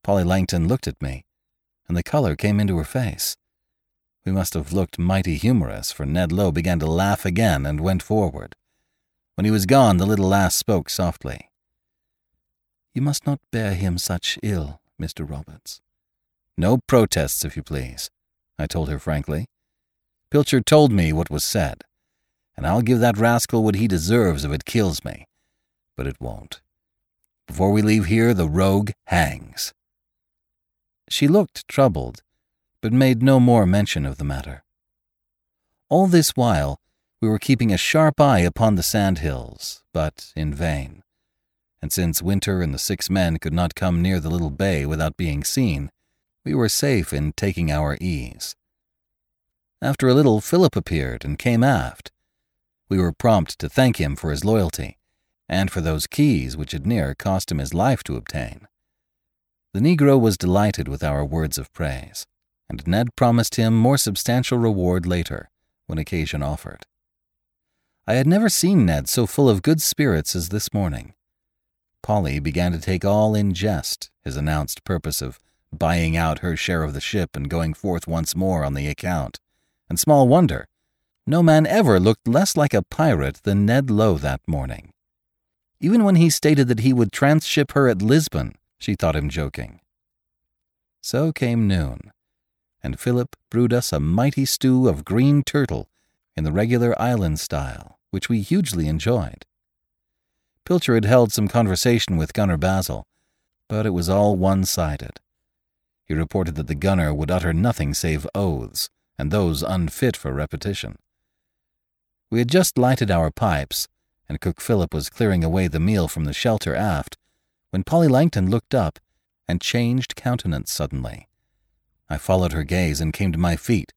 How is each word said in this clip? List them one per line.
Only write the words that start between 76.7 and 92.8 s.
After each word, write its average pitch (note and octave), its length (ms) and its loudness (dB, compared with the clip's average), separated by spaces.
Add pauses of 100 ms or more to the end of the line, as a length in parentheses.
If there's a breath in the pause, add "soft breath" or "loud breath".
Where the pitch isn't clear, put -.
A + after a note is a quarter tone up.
of D2 100 -4
the C#2 80 -8
ship - 340 -4
and C#2 140 -6
going E2 240 -2
forth F2 340 -6
once E2 280 -4
more F2+ 280 0
on C#2 100 -4
the C#2+ 140 -4
account. D2 520 -6 (480)
And E3+ 120 -4
small C#3+ 280 6
wonder. D3 400 4 (600)
No E3 160 2
man D#3 240 6
ever D3 320 4
looked G#2+ 280 2
less D3 280 2
like D3 180 2
a G2 100 2
pirate D#2+ 600 0
than G2+ 220 2
Ned B2+ 260 2
Low G#2 260 4
that C#2 300 -4
morning. C2+ 460 -4 (840)
Even G#3+ 240 4
when G3 120 6
he E3 140 8
stated D3 380 4
that A#2 120 0
he C3 140 4
would A#2 180 2
transship D3 600 2
her C#3 160 4
at G2+ 140 2
Lisbon, G#2+ 540 0 (240)
she G#2 160 -2
thought D#2+ 200 0
him D2 140 -2
joking. C#2 520 -8 (1200)
So D3+ 300 -2
came A#2 360 0
noon, D#2 440 -2 (720)